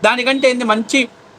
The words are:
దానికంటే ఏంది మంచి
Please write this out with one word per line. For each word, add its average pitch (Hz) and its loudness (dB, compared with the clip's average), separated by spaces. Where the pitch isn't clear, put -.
దానికంటే 247 2
ఏంది 247 -2
మంచి 226 0